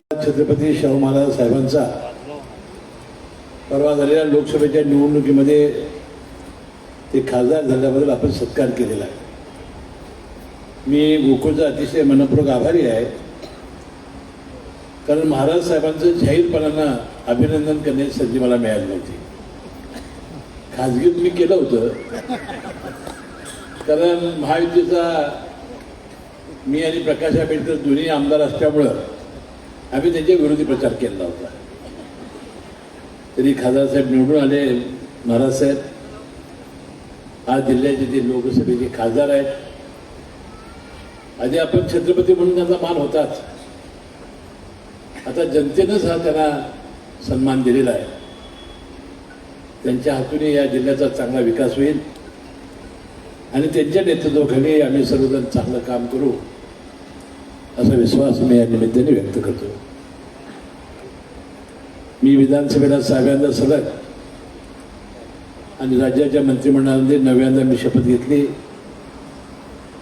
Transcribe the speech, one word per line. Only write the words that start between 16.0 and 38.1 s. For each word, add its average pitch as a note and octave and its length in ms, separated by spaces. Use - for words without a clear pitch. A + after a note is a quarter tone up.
जाहीरपणानं D3+ 800
अभिनंदन D3+ 500
करण्याची C#3 420
संधी B2 200
मला B2 160
मिळाली G#2+ 300
नव्हती. F#2+ 320
खाजगीत C3 380
मी F3 140
केलं F3 260
होतं, A#2+ 320
कारण E3+ 420
महायुतीचा E3+ 640
मी D3 160
आणि E3 200
प्रकाश D#3 340
आंबेडकर D#3 400
दोन्ही C#3+ 320
आमदार D3 320
असल्यामुळं D3 520
आम्ही D#3 180
त्यांच्या E3 240
विरोधी D3+ 280
प्रचार C3+ 300
केला G2 300
होता. - 240
तरी C3+ 160
खासदार B2+ 340
साहेब C3+ 240
निवडून C3 300
आले. C#3+ 200
महाराज B2+ 340
साहेब C#3 180
आज C3 200
जिल्ह्याचे C3+ 380
ते B2 240